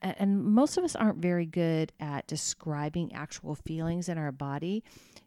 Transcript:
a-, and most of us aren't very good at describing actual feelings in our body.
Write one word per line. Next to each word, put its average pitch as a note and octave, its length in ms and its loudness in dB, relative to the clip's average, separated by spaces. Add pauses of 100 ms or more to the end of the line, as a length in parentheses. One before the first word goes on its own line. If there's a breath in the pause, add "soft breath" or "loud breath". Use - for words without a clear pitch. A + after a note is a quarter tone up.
a-, - 180 -4
and G3 220 4
most A#3+ 360 6
of F4+ 60 4
us - 120 0
aren't G#3+ 220 2
very F3 280 2
good D#3+ 540 0
at D3 260 -6
describing D3+ 840 -4
actual D3+ 420 -8
feelings E3 540 -4
in E3+ 80 -2
our D3 160 -2
body. D3 500 -4 (440 loud breath)